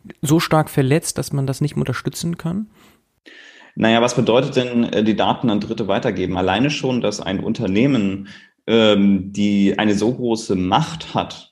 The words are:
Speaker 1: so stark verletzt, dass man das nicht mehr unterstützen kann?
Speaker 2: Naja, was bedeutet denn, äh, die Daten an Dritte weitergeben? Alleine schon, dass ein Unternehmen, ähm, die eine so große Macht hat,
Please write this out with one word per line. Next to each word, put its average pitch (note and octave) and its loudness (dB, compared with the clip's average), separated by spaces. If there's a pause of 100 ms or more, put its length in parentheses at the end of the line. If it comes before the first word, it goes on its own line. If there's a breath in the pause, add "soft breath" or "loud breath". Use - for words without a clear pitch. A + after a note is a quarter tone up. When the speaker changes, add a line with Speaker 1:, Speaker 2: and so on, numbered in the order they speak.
(220)
Speaker 1:
so D#3 4
stark D#3 2
verletzt, C#3+ 0
dass - -6
man C#3 -2
das C3+ -4
nicht D3 -2
mehr A#2+ -2
unterstützen - -6
kann? F#3+ -6 (1080 loud breath)
Speaker 2:
Naja, A2+ 2
was A#2+ 0
bedeutet A#2+ 2
denn, B2 0
äh, - 0
die G#2+ 2
Daten G#2 0
an G#2 0
Dritte G#2+ -6
weitergeben? F#2+ -2
Alleine F#2+ 2
schon, C3 -2
dass G#2+ -4
ein F#2+ -4
Unternehmen, G#2 0 (380 loud breath)
ähm, G2+ 4
die G2+ 2
eine G#2 2
so G#2+ 0
große A2+ -4
Macht A2 -2
hat, - -6